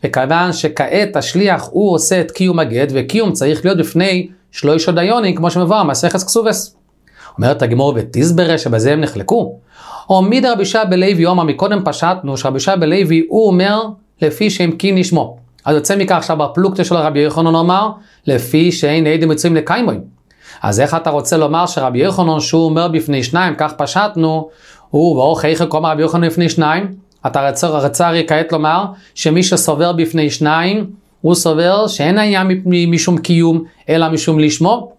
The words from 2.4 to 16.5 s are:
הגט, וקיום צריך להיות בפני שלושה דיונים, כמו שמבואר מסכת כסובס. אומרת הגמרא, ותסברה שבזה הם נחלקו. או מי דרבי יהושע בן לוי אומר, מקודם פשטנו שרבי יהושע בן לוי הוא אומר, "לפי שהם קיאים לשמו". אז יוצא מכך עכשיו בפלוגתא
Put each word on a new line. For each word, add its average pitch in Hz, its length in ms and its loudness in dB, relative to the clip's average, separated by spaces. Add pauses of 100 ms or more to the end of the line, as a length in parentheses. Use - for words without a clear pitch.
הגט, 131 360 0
וקיום 175 380 0
צריך 151 320 -2
להיות 185 140 2
בפני 180 500 0 (240)
שלושה 160 400 0
דיונים, 190 420 0
כמו 165 160 0
שמבואר 180 320 2
מסכת 165 400 0
כסובס. 214 540 -2 (640)
אומרת 135 240 0
הגמרא, 127 320 2
ותסברה 160 640 0
שבזה 120 340 0
הם 156 80 0
נחלקו. 147 580 -4 (520)
או 190 120 4
מי 214 180 2
דרבי 233 220 0
יהושע 220 220 0
בן 185 160 2
לוי 185 260 2
אומר, 180 160 2
מקודם 185 420 -2
פשטנו 160 520 -2
שרבי 135 180 -4
יהושע 190 220 0
בן 165 120 0
לוי 165 400 2
הוא 220 180 2
אומר, 196 360 2 (400)
"לפי 185 280 0
שהם 175 220 -2
קיאים 190 240 0
לשמו". 170 400 0 (280)
אז 151 100 2
יוצא 151 220 0
מכך 190 200 0
עכשיו 160 200 -2
בפלוגתא 175 480 0